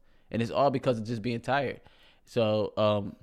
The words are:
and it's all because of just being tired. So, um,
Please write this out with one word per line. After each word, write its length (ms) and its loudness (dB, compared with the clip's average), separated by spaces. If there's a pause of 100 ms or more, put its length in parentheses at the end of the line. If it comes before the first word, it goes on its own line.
(320)
and 100 -2
it's 100 -4
all 180 2
because 300 0
of 60 -6
just 160 -6
being 180 -4
tired. 400 -2 (460)
So, 520 0
um, 460 2